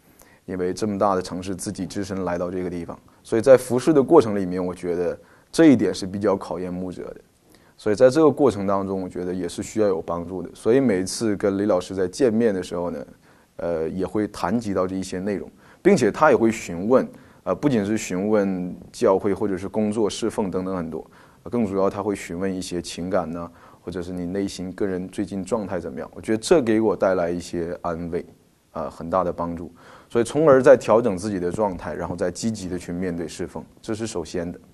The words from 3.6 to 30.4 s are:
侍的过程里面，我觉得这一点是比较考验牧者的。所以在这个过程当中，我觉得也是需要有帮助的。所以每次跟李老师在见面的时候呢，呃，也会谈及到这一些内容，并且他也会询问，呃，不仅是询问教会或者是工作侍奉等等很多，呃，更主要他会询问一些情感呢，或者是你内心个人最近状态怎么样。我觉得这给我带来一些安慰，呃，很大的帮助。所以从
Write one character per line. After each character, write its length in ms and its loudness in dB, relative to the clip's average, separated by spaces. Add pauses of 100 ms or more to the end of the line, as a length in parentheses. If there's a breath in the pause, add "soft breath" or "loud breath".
侍 140 2
的 100 8
过 180 8
程 140 0
里 100 -2
面， 200 -4
我 100 -4
觉 220 -4
得 200 -2 (360 soft breath)
这 140 6
一 100 10
点 180 2
是 100 -8
比 140 -6
较 180 2
考 220 -8
验 160 -6
牧 160 -6
者 140 -12
的。 160 -14 (560 soft breath)
所 160 0
以 40 2
在 120 10
这 140 6
个 80 10
过 180 4
程 200 -2
当 180 0
中， 160 -4
我 60 -8
觉 160 -8
得 100 -4
也 140 -4
是 120 -10
需 200 -4
要 80 4
有 120 0
帮 260 -6
助 140 -8
的。 140 -10
所 180 0
以 60 6
每 260 2
次 300 -2
跟 240 0
李 60 0
老 160 2
师 120 -10
在 140 -2
见 260 2
面 220 2
的 80 -4
时 100 -10
候 160 -4
呢， 180 -10 (500 soft breath)
呃， 320 -4
也 180 -4
会 220 -2
谈 300 -4
及 140 -6
到 140 0
这 80 -6
一 80 -4
些 160 -8
内 160 -4
容， 160 -8 (320 soft breath)
并 140 6
且 120 4
他 220 4
也 60 6
会 160 4
询 360 -6
问， 180 4 (360 loud breath)
呃， 100 -2
不 160 0
仅 160 2
是 140 -2
询 300 -4
问 440 0 (200)
教 260 2
会 160 0
或 140 -4
者 100 -2
是 100 -8
工 220 -2
作 180 0
侍 220 -4
奉 220 -4
等 120 -4
等 120 -6
很 120 -6
多， 160 -10 (380 soft breath)
呃， 80 -14
更 160 0
主 100 -4
要 140 2
他 100 -8
会 140 -2
询 240 -10
问 160 -4
一 80 -8
些 180 -6
情 300 -10
感 180 0
呢， 220 -10 (300 soft breath)
或 100 -12
者 100 -6
是 120 -10
你 120 -6
内 220 -4
心 240 -8
个 160 -4
人 220 -4
最 160 -6
近 200 -8
状 220 -4
态 140 -6
怎 120 -10
么 60 -12
样。 160 -10
我 60 -16
觉 100 -6
得 80 0
这 240 2
给 180 2
我 140 2
带 220 2
来 120 0
一 120 -4
些 420 -6
安 260 -6
慰， 160 -6 (460)
呃， 180 -8
很 220 -10
大 140 2
的 80 -2
帮 240 -6
助。 180 -12 (340 loud breath)
所 140 0
以 20 4
从 240 2